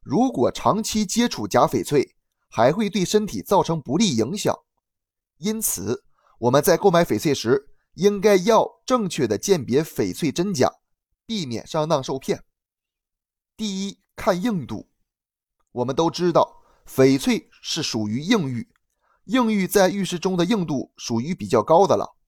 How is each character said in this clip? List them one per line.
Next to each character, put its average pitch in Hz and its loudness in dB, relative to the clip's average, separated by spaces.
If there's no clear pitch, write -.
如 220 0
果 123 0
长 175 -2
期 214 -2
接 233 0
触 107 -6
假 127 2
翡 113 -2
翠， - -2
还 123 2
会 202 -4
对 185 -2
身 214 0
体 110 -8
造 185 2
成 165 -4
不 233 -2
利 190 2
影 117 -2
响。 - -2
因 214 -4
此， - -6
我 120 0
们 143 4
在 170 4
购 196 2
买 170 4
翡 107 0
翠 147 0
时， 131 0
应 196 0
该 208 6
要 185 2
正 233 0
确 139 0
的 101 0
鉴 175 0
别 135 2
翡 101 -4
翠 143 -2
真 190 -2
假， 123 2
避 208 -6
免 113 -8
上 156 -4
当 147 0
受 135 -8
骗。 - -6
第 196 -6
一， - -14
看 180 -2
硬 185 -4
度。 104 -12
我 120 -4
们 131 -4
都 165 0
知 170 -2
道， - 0
翡 135 4
翠 226 -2
是 - -8
属 107 -4
于 117 -4
硬 175 0
玉， 120 -8
硬 220 0
玉 190 0
在 185 4
玉 190 -4
石 170 -6
中 185 -4
的 170 0
硬 190 0
度 139 -6
属 117 -4
于 160 -6
比 104 -8
较 110 4
高 170 4
的 127 4
了， - -6